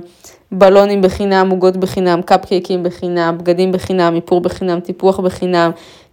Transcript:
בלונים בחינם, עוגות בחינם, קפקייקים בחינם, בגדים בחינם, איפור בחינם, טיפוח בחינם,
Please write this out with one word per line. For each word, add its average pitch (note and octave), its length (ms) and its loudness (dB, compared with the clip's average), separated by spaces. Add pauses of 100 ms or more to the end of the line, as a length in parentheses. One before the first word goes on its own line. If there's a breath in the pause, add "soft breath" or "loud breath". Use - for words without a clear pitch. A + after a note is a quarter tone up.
(520 loud breath)
בלונים G3+ 500 4
בחינם, F#3+ 480 2
עוגות F#3 280 0
בחינם, F3+ 440 -2
קפקייקים F3+ 640 -2
בחינם, F3 540 -4
בגדים F3 340 0
בחינם, F3+ 440 0
איפור F3 260 0
בחינם, F3+ 380 -4
טיפוח F#3+ 400 -2
בחינם, F3+ 520 0 (420 loud breath)